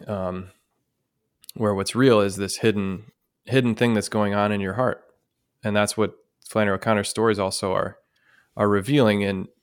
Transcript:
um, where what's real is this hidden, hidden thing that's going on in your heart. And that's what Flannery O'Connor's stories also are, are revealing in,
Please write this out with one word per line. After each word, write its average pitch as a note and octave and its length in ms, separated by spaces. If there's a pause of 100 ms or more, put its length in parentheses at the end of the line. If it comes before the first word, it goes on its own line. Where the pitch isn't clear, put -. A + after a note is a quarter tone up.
um, F#2 420 (1040)
where G#2 180
what's G2 220
real A#2+ 260
is G2+ 140
this F#2+ 220
hidden, G2+ 480 (400)
hidden A#2+ 300
thing A#2+ 180
that's G#2 160
going G#2 240
on G#2 180
in G2+ 100
your F#2+ 120
heart. B2 300 (600)
And G#2 120
that's G#2 220
what G2+ 180 (320)
Flannery G#2 280
O'Connor's G#2 340
stories G#2+ 300
also F#2+ 340
are, G2 240 (580)
are G#2+ 140
revealing G#2 520
in, G2 260 (160)